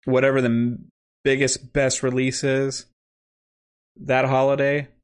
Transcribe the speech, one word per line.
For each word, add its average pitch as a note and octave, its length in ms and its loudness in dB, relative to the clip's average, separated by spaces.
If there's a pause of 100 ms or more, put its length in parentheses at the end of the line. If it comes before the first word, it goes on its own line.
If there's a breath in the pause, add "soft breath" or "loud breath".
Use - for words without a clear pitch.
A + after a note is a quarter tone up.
whatever C3 360 2
the B2 60 2
m-, A#2 420 -2 (360)
biggest, C3+ 480 0
best C3 300 0
release B2+ 420 -2
is C3+ 420 -2 (1160)
that C3 240 0
holiday C#3 640 0 (160)